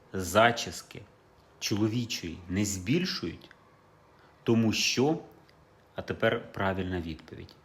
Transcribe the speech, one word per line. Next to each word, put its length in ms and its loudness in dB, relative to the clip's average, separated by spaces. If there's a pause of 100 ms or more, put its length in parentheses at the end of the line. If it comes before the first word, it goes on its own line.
(140)
зачіски 880 2 (580)
чоловічої 800 -2 (120)
не 160 0
збільшують, 840 -2 (920)
тому 300 4
що, 460 2 (760)
а 60 -8
тепер 500 -2
правильна 500 -2
відповідь, 640 -12